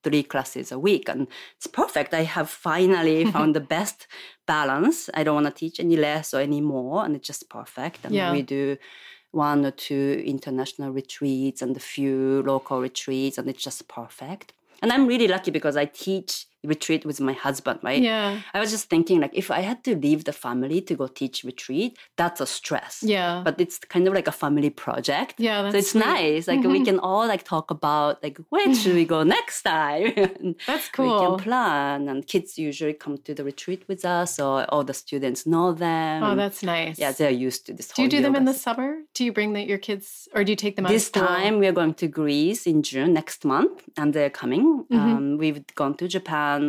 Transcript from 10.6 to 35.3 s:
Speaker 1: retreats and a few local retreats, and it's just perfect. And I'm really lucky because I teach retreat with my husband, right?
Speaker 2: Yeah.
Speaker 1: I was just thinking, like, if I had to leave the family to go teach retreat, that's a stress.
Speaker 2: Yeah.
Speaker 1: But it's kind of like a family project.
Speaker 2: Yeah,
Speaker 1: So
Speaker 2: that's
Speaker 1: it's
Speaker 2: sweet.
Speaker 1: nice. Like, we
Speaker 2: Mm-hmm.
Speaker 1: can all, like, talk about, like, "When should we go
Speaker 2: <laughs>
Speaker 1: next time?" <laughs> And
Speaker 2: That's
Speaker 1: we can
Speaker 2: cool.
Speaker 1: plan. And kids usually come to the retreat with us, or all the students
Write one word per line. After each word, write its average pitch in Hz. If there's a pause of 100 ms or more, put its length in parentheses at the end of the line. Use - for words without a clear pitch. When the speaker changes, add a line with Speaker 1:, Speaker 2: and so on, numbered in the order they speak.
Speaker 1:
retreats 135
and 131
a 135
few 135
local 135
retreats, 131
and 135
it's 131
just -
perfect. 131 (300)
And 233
I'm 269
really 240
lucky 185
because 151
I 147
teach - (180)
retreat 151
with 151
my 135
husband, 131
right? 135
Speaker 2:
Yeah. 214 (140)
Speaker 1:
I 196
was 214
just 214
thinking, 165
like, 139
if 185
I 143
had 214
to 233
leave 156
the 147
family 131
to 175
go 135
teach -
retreat, 143 (180)
that's 170
a 131
stress. -
Speaker 2:
Yeah. 180
Speaker 1:
But 160
it's 170
kind 180
of 196
like 175
a 151
family 147
project. -
Speaker 2:
Yeah, 220
Speaker 1:
So 202
Speaker 2:
that's 202
Speaker 1:
it's 196
Speaker 2:
sweet. 226
Speaker 1:
nice. 165
Like, 269
we 185
Speaker 2:
Mm-hmm. 185
Speaker 1:
can 196
all, 196
like, 196
talk -
about, 147
like, 147 (100)
"When 349
should 202
we 170
go 160
Speaker 2:
<laughs> 156
Speaker 1:
next -
time?" 160
<laughs> 196
And 175 (120)
Speaker 2:
That's 294
Speaker 1:
we 262
can 208
Speaker 2:
cool. 185
Speaker 1:
plan. 151
And 139
kids -
usually 151
come 147
to 151
the 143
retreat 180
with 185
us, 175
or 135
all 147
the 135
students 135